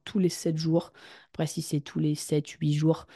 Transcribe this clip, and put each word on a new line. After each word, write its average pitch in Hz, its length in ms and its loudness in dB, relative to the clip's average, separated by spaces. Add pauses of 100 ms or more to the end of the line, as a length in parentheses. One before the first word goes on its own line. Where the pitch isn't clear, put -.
tous - 140 -2
les 180 120 4
sept 165 260 -2
jours. 165 360 0 (400)
Après, 160 140 -2
si 156 160 -6
c'est 147 180 -2
tous - 200 -8
les 151 140 2
sept, 147 340 -2
huit 151 240 0
jours, 156 440 2